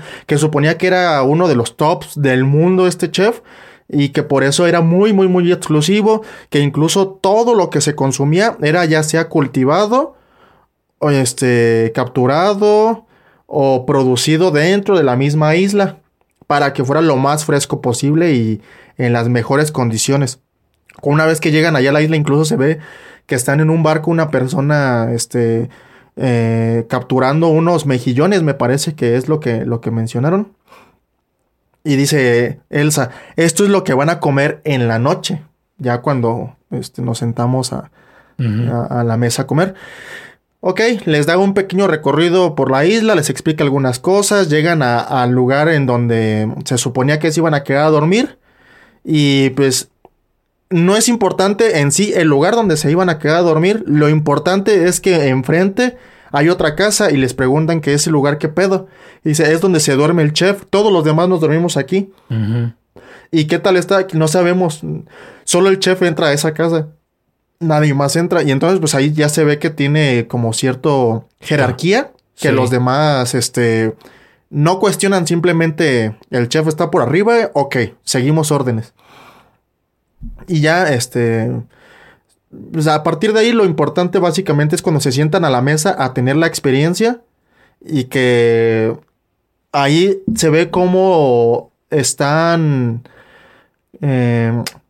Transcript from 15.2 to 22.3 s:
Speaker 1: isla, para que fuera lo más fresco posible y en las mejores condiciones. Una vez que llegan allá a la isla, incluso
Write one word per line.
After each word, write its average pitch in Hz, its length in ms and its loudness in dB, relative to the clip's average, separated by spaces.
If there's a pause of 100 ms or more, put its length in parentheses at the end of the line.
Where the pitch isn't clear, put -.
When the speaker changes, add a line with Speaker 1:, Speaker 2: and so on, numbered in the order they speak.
Speaker 1:
isla, 196 420 0 (480)
para 143 260 0
que 139 120 -4
fuera 143 180 0
lo 156 140 2
más 143 280 0
fresco 143 380 -2
posible 147 520 0
y 110 260 -2 (360)
en 120 160 0
las 117 160 0
mejores 135 440 0
condiciones. 131 680 -2 (600)
Una 151 240 2
vez 160 140 0
que 160 120 0
llegan 156 240 2
allá 135 140 2
a - 20 2
la 151 100 2
isla, 156 140 0
incluso 147 280 2